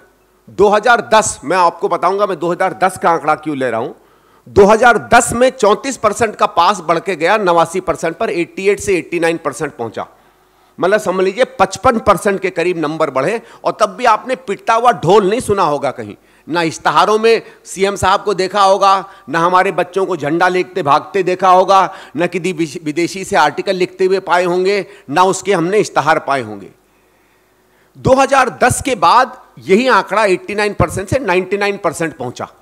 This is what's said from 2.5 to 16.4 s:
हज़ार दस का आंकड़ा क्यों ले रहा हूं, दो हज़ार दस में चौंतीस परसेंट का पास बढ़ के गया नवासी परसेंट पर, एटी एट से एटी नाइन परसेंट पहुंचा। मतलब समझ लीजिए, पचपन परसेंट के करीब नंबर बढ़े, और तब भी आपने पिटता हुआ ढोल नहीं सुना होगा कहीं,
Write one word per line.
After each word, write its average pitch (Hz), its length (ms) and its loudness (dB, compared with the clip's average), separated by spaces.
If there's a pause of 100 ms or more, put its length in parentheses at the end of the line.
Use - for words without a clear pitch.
हज़ार 180 300 -4
दस 185 160 0
का 180 120 2
आंकड़ा 151 240 0
क्यों 151 220 -8
ले 131 140 -2
रहा 110 100 -2
हूं, 143 120 -8 (560)
दो 185 160 4
हज़ार 226 340 6
दस 226 340 2
में 247 180 2
चौंतीस 214 460 0
परसेंट 214 400 -2
का 214 100 0
पास 180 340 0
बढ़ 165 180 -2
के 180 180 -6
गया 170 200 0
नवासी 175 440 0
परसेंट 170 360 -6
पर, 226 140 -4
एटी 170 380 -4
एट 202 120 0
से 190 160 -2
एटी 165 240 -4
नाइन 165 160 0
परसेंट 143 360 -8
पहुंचा। 110 340 -10 (760)
मतलब 196 200 2
समझ 185 240 -2
लीजिए, 196 200 0
पचपन 226 540 -2
परसेंट 196 420 0
के 185 100 -6
करीब 170 280 -4
नंबर 156 320 -2
बढ़े, 160 320 -2 (220)
और 170 160 -2
तब 214 60 2
भी 202 180 -8
आपने 226 320 0
पिटता 214 380 -4
हुआ 233 180 2
ढोल 185 380 2
नहीं 247 100 -2
सुना 196 220 -2
होगा 139 280 -2
कहीं, 104 260 -12 (320)